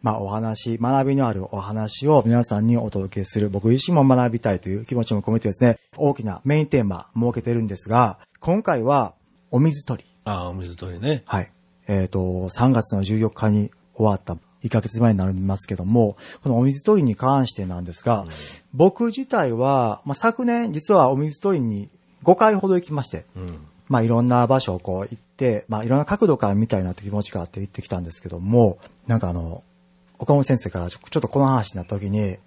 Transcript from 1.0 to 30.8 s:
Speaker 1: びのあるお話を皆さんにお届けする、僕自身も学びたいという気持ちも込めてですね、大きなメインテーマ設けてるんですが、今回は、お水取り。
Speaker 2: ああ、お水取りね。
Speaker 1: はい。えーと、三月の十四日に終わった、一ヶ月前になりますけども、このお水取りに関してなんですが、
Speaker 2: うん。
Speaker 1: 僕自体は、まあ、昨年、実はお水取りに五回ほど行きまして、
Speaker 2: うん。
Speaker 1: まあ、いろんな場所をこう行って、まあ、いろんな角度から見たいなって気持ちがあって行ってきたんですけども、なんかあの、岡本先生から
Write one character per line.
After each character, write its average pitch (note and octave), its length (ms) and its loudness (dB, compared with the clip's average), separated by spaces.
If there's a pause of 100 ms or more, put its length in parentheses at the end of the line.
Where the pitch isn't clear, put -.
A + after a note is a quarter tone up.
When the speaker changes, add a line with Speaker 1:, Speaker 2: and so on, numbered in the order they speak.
Speaker 1:
び C#3 80 0
の C3+ 100 2
あ A2+ 60 0
る F#2+ 220 -6
お G2 60 -6
話 G#2+ 480 -6
を D3 180 6
皆 A#2 180 4
さ G#2+ 160 -2
ん A2 60 0
に A#2 100 2
お A#2 140 -4
届 F#2+ 300 -6
け F#2+ 40 -4
す G#2 160 -4
る、 G#2 80 0
僕 G2 200 -2
自 C3+ 240 2
身 E3 40 4
も C#3+ 80 6
学 B2+ 300 4
び A#2 60 -4
た G#2+ 120 0
い F#2 80 -2
と - 80 -10
い F#2+ 80 -2
う A2+ 80 -8
気 - 100 -6
持 A#2+ 100 0
ち A2 100 -2
も G2+ 80 -2
込 A2 100 -2
め A2+ 80 0
て A2+ 80 -4
で G2 60 -2
す - 80 0
ね、 A#2 160 4 (180)
大 C#3+ 180 2
き A2 120 -8
な F#2+ 180 -8
メ C#3+ 140 2
イ D#3 60 2
ン - 20 -4
テ C3+ 160 2
ー - 20 0
マ F#2 300 -4
設 A#2 180 0
け A2+ 80 -4
て A#2+ 140 -2
る A#2 80 0
ん G#2+ 60 -4
で G2 80 -8
す - 120 -16
が、 A2+ 300 2 (220)
今 F#3+ 220 0
回 C#3+ 200 0
は、 B2+ 320 0 (380)
お B2 60 2
水 D3 280 2
取 B2 160 -6
り。 - 80 -20 (140)
Speaker 2:
あ F#2 220 -6
あ、 - 40 -6
お F2+ 40 -8
水 F2+ 220 -10
取 F#2 180 -12
り F2 60 -12
ね。 C3+ 240 -2
Speaker 1:
は G2 160 -2
い。 - 100 -8 (360)
え G2 180 0
ー F#2 40 -4
と、 F#2 420 -2
三 B2+ 220 2
月 A2+ 220 0
の G2 80 0
十 G#2 160 -2
四 A2 120 0
日 - 180 -2
に G#2 220 2 (240)
終 A2 120 2
わ G2+ 80 4
っ F#2+ 60 -6
た、 - 160 -10 (240)
一 A#2 100 -6
ヶ A2+ 100 2
月 A2+ 200 -6
前 A#2 120 4
に G2 60 2
な F#2+ 120 0
り F#2 100 -4
ま F#2+ 160 -2
す - 100 -12
け G2 100 -8
ど F2 80 -8
も、 G#2+ 320 2 (260)
こ C#3+ 80 -4
の A#2 80 2
お B2+ 60 2
水 C#3 180 0
取 G#3+ 200 4
り C3 60 2
に G#2 80 -2
関 C3 300 2
し - 80 -8
て G2+ 100 -8
な F2+ 160 -8
ん F2+ 40 -8
で F2 80 -12
す - 100 -20
が、 A2 200 0
Speaker 2:
う - 40 -10
ん。 - 20 -16 (460)
Speaker 1:
僕 F#3+ 320 2
自 C4 200 -6
体 C3 260 0
は、 B2 520 0
ま C#3 80 -6
あ、 - 20 -4
昨 A3+ 300 -2
年、 A#3+ 280 -2
実 D#3 220 -2
は C#3 160 8
お C3+ 60 0
水 D3 240 -4
取 G3 180 0
り B2+ 60 -2
に G2+ 240 -6 (340)
五 F3 140 6
回 A3 180 4
ほ F#3+ 140 -2
ど F#3+ 60 2
行 F3+ 100 0
き D3+ 80 -12
ま C#3+ 100 -4
し - 60 -10
て、 - 160 -10 (100)
Speaker 2:
う F#2 60 -12
ん。 E2 260 -12 (220)
Speaker 1:
ま B2+ 120 2
あ、 - 20 2
い A2+ 60 2
ろ A#2 120 4
ん B2 80 2
な A#2+ 180 4
場 C3 140 2
所 F#2 140 -4
を F2+ 40 -6
こ F#2 220 -6
う G2+ 100 -8
行 A#2 40 -12
っ - 40 -18
て、 - 500 -2
ま A2 100 -2
あ、 A2 60 -6
い A#2+ 40 -4
ろ C3 80 2
ん - 20 4
な D3 60 0
角 G3+ 220 0
度 D#3 100 4
か G#2 120 0
ら G2+ 60 2
見 A2 140 2
た G#2 100 0
い F#2 60 -2
な F2+ 80 -4
っ - 20 -8
て - 80 -16
気 G2 80 -10
持 G#2 120 -4
ち - 100 -10
が F#2+ 80 -6
あ E2+ 40 -8
っ F2 40 -14
て - 120 -14
行 G2 80 -8
っ - 40 -18
て - 80 -10
き - 80 -16
た F#2 100 -4
ん F2+ 60 -8
で E2+ 80 -12
す - 100 -20
け - 60 -14
ど F2 100 -12
も、 G#2 400 4 (280)
な A#2 100 0
ん - 40 0
か F2+ 100 -2
あ - 20 -4
の、 E2 320 -8 (540)
岡 C#3+ 160 2
本 C#3 100 4
先 B2+ 140 0
生 - 100 -8
か F#2 100 -6
ら F2 120 -4